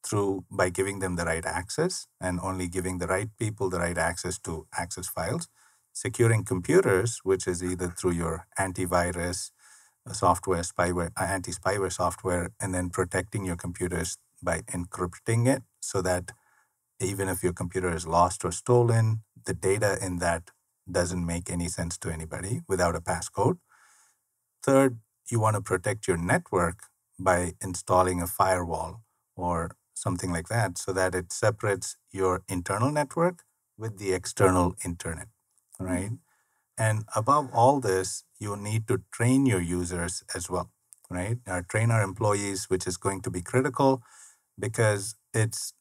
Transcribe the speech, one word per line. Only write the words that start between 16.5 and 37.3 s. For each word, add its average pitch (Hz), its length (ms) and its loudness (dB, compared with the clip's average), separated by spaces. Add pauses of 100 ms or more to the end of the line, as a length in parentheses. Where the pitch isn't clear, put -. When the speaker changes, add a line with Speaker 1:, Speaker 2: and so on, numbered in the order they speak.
Speaker 1:
even 98 280 -2
if 90 140 -4
your 90 100 0
computer 87 420 -2
is 82 120 -6
lost 87 380 4
or 87 80 0
stolen, 113 680 4 (220)
the - 100 -4
data 98 500 2
in 90 140 -4
that 85 320 -2 (400)
doesn't 87 360 0
make 85 240 -4
any 87 180 -4
sense 85 300 -6
to - 120 -6
anybody 80 580 -6
without 90 280 2
a 82 40 -4
passcode. 92 580 -2 (1040)
Third, 135 360 6 (320)
you 113 100 2
wanna 107 200 2
protect 98 460 -2
your 90 100 2
network 90 680 0 (340)
by 90 420 2
installing 92 600 2
a 87 60 -2
firewall 85 760 0 (340)
or 87 400 -2 (180)
something 92 380 -4
like 82 160 -4
that 107 300 0
so - 140 -6
that 92 220 2
it 90 180 -4
separates 104 640 0 (140)
your 92 380 0
internal 98 420 0
network 165 540 0 (340)
with 110 200 -8
the 98 140 -2
external 90 640 4 (100)
internet, 85 440 -6 (500)
right? 92 280 -2
Speaker 2:
Mm-hmm. 113 80 -6 (640)
Speaker 1:
And 107 260 2 (100)
above 135 380 2